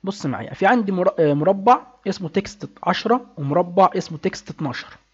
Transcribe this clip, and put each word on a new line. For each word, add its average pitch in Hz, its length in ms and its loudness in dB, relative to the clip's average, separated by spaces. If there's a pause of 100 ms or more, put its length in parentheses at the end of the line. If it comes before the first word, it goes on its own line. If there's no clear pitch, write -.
بص 190 220 -8
معايا، 120 280 -6
في 190 120 0
عندي 214 260 2
مر-، 180 260 0
آه، 151 160 4
مربع 196 520 2 (220)
اسمه 190 200 -6
text - 420 -6 (120)
عشرة 220 440 0 (100)
ومربع 175 600 2
اسمه 160 220 -8
text - 320 -6
اتناشر. - 460 -8 (180)